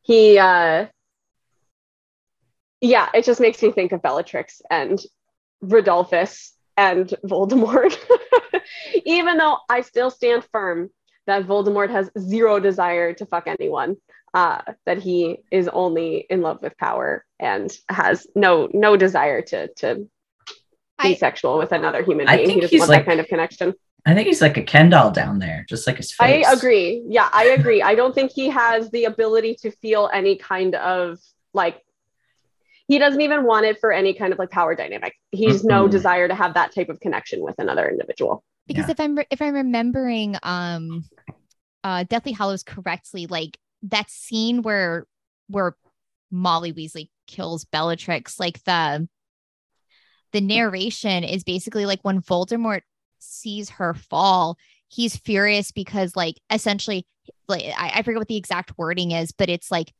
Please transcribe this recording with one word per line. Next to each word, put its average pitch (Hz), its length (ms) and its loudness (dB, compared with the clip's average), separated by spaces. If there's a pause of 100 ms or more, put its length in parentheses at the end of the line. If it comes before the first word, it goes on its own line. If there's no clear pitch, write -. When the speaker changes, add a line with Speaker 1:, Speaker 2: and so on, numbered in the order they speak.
Speaker 1:
he, 214 380 8
uh, 175 480 4 (1900)
yeah, 233 340 4
it 233 100 4
just 240 160 2
makes 226 220 2
me 220 100 4
think 185 200 -2
of 180 100 -6
Bellatrix 139 580 -6 (100)
and 160 280 -2 (640)
Rodolphus 180 920 0 (240)
and 185 320 2 (160)
Voldemort. 220 760 2
<laughs> - 1040 0
Even 339 340 2
though 311 200 2 (100)
I 247 120 2
still 254 300 -2
stand 240 420 0
firm 185 380 -4 (360)
that 196 200 0
Voldemort 202 440 0
has 196 280 -2
zero 208 420 2
desire 175 540 0
to 196 120 -14
fuck 170 200 -6
anyone, 156 500 -4 (380)
uh, 175 260 2 (240)
that 180 140 -2
he 175 400 -2 (120)
is 180 180 0
only 165 600 -2
in 185 140 0
love 160 200 -4
with - 140 -10
power - 480 -4 (160)
and 98 360 -4 (120)
has - 460 0
no, 180 400 4
no 208 220 6
desire 151 460 2
to, - 320 -8
to 120 220 -4
be - 100 -14 (920)
Speaker 2:
I 302 160 2
Speaker 1:
sexual 143 440 -2
with 165 140 -2
another 156 300 -2
human 151 260 0
Speaker 3:
I - 80 6
Speaker 1:
being. 160 120 2
He 190 60 2
Speaker 3:
think 175 80 2
Speaker 1:
doesn't 170 120 0
Speaker 3:
he's, 160 60 8
Speaker 1:
want 170 100 4
that 151 80 8
Speaker 3:
like, 147 80 2
Speaker 1:
kind 165 140 2
of 160 80 -4
connection. 175 460 -2 (300)
Speaker 3:
I 160 100 6
think 214 140 2
he's 349 140 2
like 147 140 4
a 117 60 -4
Ken 160 280 8
doll 139 200 6
down 98 280 -2
there, 82 300 -6
just - 180 -6
like 127 100 -2
his - 240 -14
Speaker 1:
I 269 220 4
Speaker 3:
face. 262 100 6
Speaker 1:
agree. 233 560 2
Yeah, 214 240 2
I 220 160 4
agree. 240 340 4
I 202 140 4
don't 254 180 2
think 269 180 0
he 269 180 -4
has 233 400 0
the 233 160 -2
ability 220 560 0
to 220 100 -6
feel 214 400 -2
any 196 240 0
kind 185 400 -4
of, 180 420 -4 (340)
like, 170 280 -2 (1040)
he 277 140 2
doesn't 277 200 2
even 294 240 0
want 220 220 4
it 214 140 -2
for 226 100 2
any 190 240 0
kind 190 180 -4
of, 175 60 -6
like, 185 120 -6
power 170 260 0
dynamic. - 360 -10 (200)
He's 202 320 2
no 202 220 4
Speaker 3:
Mm-mm. 202 40 4
Speaker 1:
desire 180 380 2
to 190 80 -2
have 180 180 -2
that 165 180 0
type 180 160 -4
of 160 120 -12
connection - 420 -8
with 76 160 -10
another 78 300 -2
individual. - 560 -6 (240)
Speaker 2:
Because 294 180 -4
Speaker 3:
Yeah. 320 60 -4
Speaker 2:
if - 80 -6
I'm 294 160 -4
re-, 294 120 -4
if 277 140 -6
I'm 294 120 -4
remembering, 240 920 -4
um, 170 600 -8 (800)
uh, 180 220 -4
Deathly 233 260 -6
Hallows 196 320 -6
correctly, 180 640 -12
like, 165 320 -10 (240)
that 208 260 -4
scene 233 540 -4
where, 190 420 -4 (440)
where 190 280 -4 (540)
Molly 175 420 -4
Weasley 160 360 -16 (180)
kills 170 380 -10
Bellatrix, 165 760 -8
like, 175 240 -8
the, 165 460 -4 (1200)
the 208 100 -2
narration 196 840 -2
is 180 180 -6
basically, 202 440 -6
like, 196 160 -6
when 190 200 -2
Voldemort 202 600 -4 (360)
sees 208 520 -16
her 170 240 -6
fall, 175 640 0 (280)
he's - 300 -6
furious 208 560 -2
because, 190 420 -6
like, 165 220 -4 (160)
essentially, 202 520 -4 (440)
like, 190 160 -6 (120)
I, 165 200 -8
I 220 60 -2
forget 226 180 -6
what 214 80 -10
the 220 80 -6
exact 185 420 -10
wording 175 320 -6
is, 165 220 -6
but 190 160 -4
it's 175 240 -6
like 170 280 -6